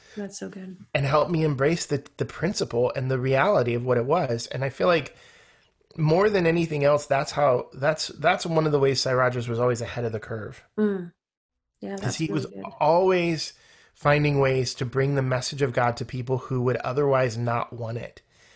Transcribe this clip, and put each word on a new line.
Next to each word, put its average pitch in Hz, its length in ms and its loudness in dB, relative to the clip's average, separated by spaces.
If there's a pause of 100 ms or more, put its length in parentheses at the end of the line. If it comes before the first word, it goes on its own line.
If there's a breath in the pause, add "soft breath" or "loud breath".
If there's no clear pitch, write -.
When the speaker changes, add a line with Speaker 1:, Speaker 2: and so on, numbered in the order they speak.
(160 loud breath)
Speaker 1:
That's 202 240 -10
so 190 100 -10
good. 185 280 -16 (160)
Speaker 2:
and 139 120 0
helped 147 260 2
me 160 120 0
embrace 151 420 0
the, 139 180 -4 (140)
the 120 80 -2
principle - 680 -2
and 127 140 -4
the 131 100 0
reality 135 560 2
of 120 100 -4
what 123 120 4
it 117 80 0
was. 135 420 0
And 127 160 -6
I 135 60 -2
feel 180 180 -2
like 160 280 0 (840 soft breath)
more 165 320 4
than 190 160 2
anything 160 380 2
else, 143 240 4
that's 139 240 0
how, 135 420 2
that's, 147 360 -2
that's 175 360 0
one 160 220 2
of 147 40 2
the 147 60 2
ways 135 240 2
Sy 131 140 0
Rogers 123 340 0
was 117 100 -2
always 120 220 0
ahead 117 240 -6
of 113 60 -2
the 110 80 -6
curve. 110 440 -12 (140)
Speaker 1:
Mm. 196 340 0 (680)
Yeah, 98 100 -10
Speaker 2:
'Cause 98 100 -8
Speaker 1:
that's 117 160 -4
Speaker 2:
he 160 80 -4
Speaker 1:
really 202 80 -6
Speaker 2:
was - 120 -4
Speaker 1:
good. 95 180 -14 (160)
Speaker 2:
always 170 720 2 (420 soft breath)
finding 147 440 2
ways 131 360 2
to 131 100 -4
bring 135 300 0
the 135 80 0
message 131 400 -2
of 123 100 0
God 120 240 0
to 123 80 -6
people 127 320 -4
who 127 260 -4
would 123 140 0
otherwise 131 580 0
not 117 380 -4
want 117 240 -10
it. - 240 -14 (340 soft breath)